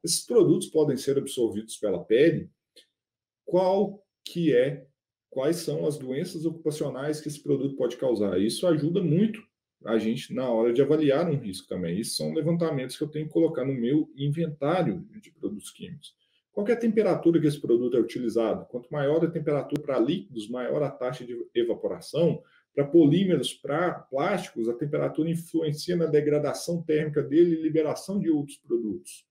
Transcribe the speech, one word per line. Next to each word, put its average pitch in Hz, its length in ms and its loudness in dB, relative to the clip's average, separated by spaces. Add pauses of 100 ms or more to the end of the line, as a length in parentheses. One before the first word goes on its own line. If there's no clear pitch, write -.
Esses - 220 -4
produtos 185 420 4
podem 143 300 0
ser 139 200 0
absorvidos 110 600 -4
pela 92 260 -2
pele? 143 460 4 (960)
Qual 190 600 0 (180)
que 165 300 0
é, 135 320 2 (440)
quais 143 260 0
são 151 320 -4
as 143 100 -2
doenças 151 480 -6
ocupacionais 147 760 -4
que 151 100 -10
esse - 120 -12
produto 139 340 -2
pode 123 220 -2
causar? 104 420 0
Isso 180 280 0
ajuda 170 340 2
muito 180 400 2 (440)
a 110 120 0
gente 110 360 -2
na 127 160 -2
hora 117 240 2
de 135 80 4
avaliar 151 460 4
um 143 100 -2
risco 110 300 -10
também. 90 320 -4
Isso - 180 -6
são - 160 -4
levantamentos 160 640 -2
que 156 60 -4
eu 147 40 -4
tenho 151 180 -8
que 151 60 -12
colocar 160 340 2
no 139 80 -2
meu 131 420 0
inventário 143 920 -2 (140)
de - 100 -20
produtos - 400 -10
químicos. - 420 -18 (380)
Qual 202 140 -4
que 240 60 0
é 233 40 4
a - 40 -10
temperatura 196 600 2
que 147 80 2
esse 143 120 0
produto 123 360 2
é 120 40 6
utilizado? 113 680 0
Quanto - 260 -12
maior 151 320 2
a 165 80 0
temperatura 147 500 -2
pra 131 180 -2
líquidos, 117 500 -2
maior 127 340 -2
a 131 80 -2
taxa 123 340 -8
de 120 80 -10 (220)
evaporação. 117 880 0 (300)
Pra 143 120 0
polímeros, 165 680 6
pra 156 380 -2
plásticos, 143 760 -4
a 120 60 -2
temperatura 147 560 -2
influencia 160 680 -2
na 165 100 2
degradação 147 800 0
térmica 151 400 0
dele 165 320 4
e 160 60 -6
liberação 156 580 -2
de 160 100 0
outros 143 280 -2
produtos. 113 720 -6